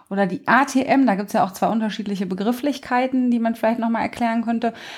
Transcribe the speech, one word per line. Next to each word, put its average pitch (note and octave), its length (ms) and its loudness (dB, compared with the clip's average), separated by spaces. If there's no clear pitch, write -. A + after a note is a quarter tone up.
oder G3 180 0
die F3+ 220 -6
A B3+ 160 6
T - 200 0
M? C4+ 220 4
Da G3+ 100 4
gibt's G3+ 180 -4
ja F#3 100 4
auch F#3+ 80 -2
zwei - 160 -2
unterschiedliche G3+ 560 -2
Begrifflichkeiten, B3 1080 -2
die A#3 100 2
man A3+ 160 0
vielleicht A#3 220 0
nochmal A3+ 240 0
erklären A#3 400 -2
könnte. A3+ 300 -2